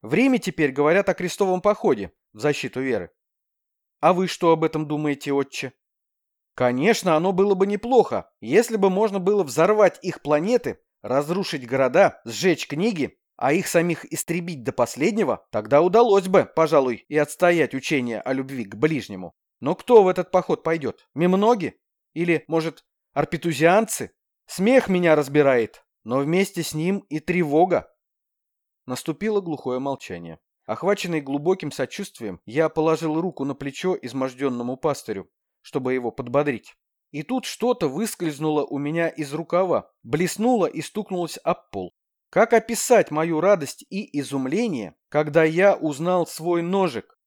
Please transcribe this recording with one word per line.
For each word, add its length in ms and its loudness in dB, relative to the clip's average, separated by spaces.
В 120 -4
Риме 260 4
теперь 320 -2
говорят 380 2
о 40 0
крестовом 480 -2
походе 520 0
в 60 -20
защиту 420 -2
веры. 300 -2
А 140 4
вы 140 0
что 240 2
об 120 2
этом 240 -2
думаете, 460 -4
отче? 400 -4
Конечно, 640 2
оно 180 2
было 200 2
бы 140 2
неплохо, 720 2
если 380 0
бы 120 4
можно 300 0
было 240 0
взорвать 580 4
их 200 -8
планеты, 580 0
разрушить 680 -2
города, 560 2
сжечь 440 -2
книги, 520 -4
а 140 0
их 160 0
самих 460 -2
истребить 500 -8
до 80 -4
последнего, 800 -2
тогда 300 2
удалось 460 4
бы, 180 4
пожалуй, 640 0
и 100 -2
отстоять 560 2
учение 480 -4
о 120 -4
любви 320 -6
к 100 -14
ближнему. 600 -4
Но 160 -4
кто 280 6
в 40 4
этот 240 -2
поход 320 0
пойдет? 500 -4
Мемноги? 640 0
Или, 340 -2
может, 380 -4
арпетузианцы? 960 0
Смех 420 2
меня 280 4
разбирает, 680 2
но 160 -2
вместе 440 -2
с 100 -8
ним 260 -2
и 100 -6
тревога. 720 2
Наступило 560 -4
глухое 380 -6
молчание. 600 -8
Охваченный 560 -2
глубоким 500 -4
сочувствием, 720 -10
я 240 0
положил 500 -2
руку 240 -6
на 100 -6
плечо 480 -6
изможденному 760 -4
пастырю, 520 -6
чтобы 320 -4
его 180 -4
подбодрить. 640 -4
И 120 -10
тут 220 -4
что-то 420 -2
выскользнуло 760 -2
у 140 -6
меня 320 -2
из 240 -8
рукава, 580 -2
блеснуло 640 0
и 160 -4
стукнулось 640 -6
об 280 -4
пол. 220 -10
Как 160 4
описать 600 2
мою 280 -2
радость 500 0
и 300 -6
изумление, 800 -4
когда 380 2
я 280 4
узнал 540 -2
свой 340 -2
ножик? 640 -2